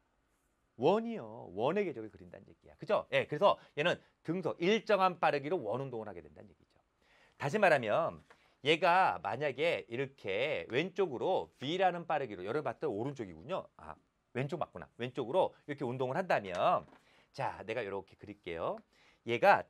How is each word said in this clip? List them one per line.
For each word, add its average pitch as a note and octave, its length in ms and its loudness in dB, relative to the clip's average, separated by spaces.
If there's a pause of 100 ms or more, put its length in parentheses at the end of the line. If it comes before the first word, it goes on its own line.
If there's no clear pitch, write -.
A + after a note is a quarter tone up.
(760)
원이요. B2+ 800 -2
원의 D3+ 300 0
궤적을 A2+ 260 -8
그린다는 F#2 380 -20
얘기야. - 280 -20
그죠? - 360 0
예, C3 140 4
그래서 D3+ 320 4 (200)
얘는 D3+ 220 2 (240)
등속, D#3 360 -4
일정한 F#3+ 600 2
빠르기로 D3+ 420 0
원 A2+ 180 -2
운동을 A#2 280 -8
하게 F2 120 -12
된다는 D#2+ 300 -20
얘기죠. - 300 -20 (560)
다시 C#3+ 220 -2
말하면 C3+ 640 4 (400)
얘가 E3+ 580 4
만약에 C3 640 -2
이렇게 A#2 840 -4
왼쪽으로 C#3+ 880 -2
V라는 F3 500 -2
빠르기로, A2+ 360 -4
여러분 C3 200 -4
봤을 A#2+ 160 -6
때 D#3+ 80 -4
오른쪽이군요. A2+ 880 -6
아, D#2 180 -16 (380)
왼쪽 C#3 260 -4
맞구나. F2 380 -8
왼쪽으로 C3 580 0 (140)
이렇게 D3 160 -6
운동을 B2+ 320 -2
한다면, C3 720 0 (440)
자, G2 360 -6
내가 A2+ 160 -4
이렇게 G2 340 -8
그릴게요. G2+ 640 -8 (480)
얘가 A#2 440 6